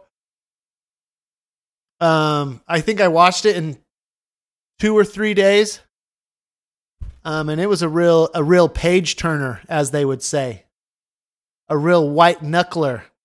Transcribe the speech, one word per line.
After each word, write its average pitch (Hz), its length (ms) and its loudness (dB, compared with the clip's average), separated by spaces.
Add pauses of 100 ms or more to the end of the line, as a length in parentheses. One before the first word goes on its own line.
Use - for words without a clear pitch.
(2000)
Um, 151 680 -2
I 170 120 -2
think 208 220 -4
I 185 80 2
watched 175 360 2
it 202 120 2
in 160 200 -8 (1040)
two 214 160 0
or 214 80 6
three 208 300 -4
days. 202 480 2 (1400)
Um, 156 240 -6
and 156 100 -4
it 185 80 -2
was 196 140 0
a 170 80 -2
real, 165 440 2
a 170 80 -2
real 170 280 4
page 180 480 -2
turner, 143 500 -6
as 147 240 -2
they 147 140 -2
would 135 180 -4
say. 127 400 -6 (1040)
A 156 100 -2
real 160 320 2
white 170 300 2
knuckler. 156 600 -2 (240)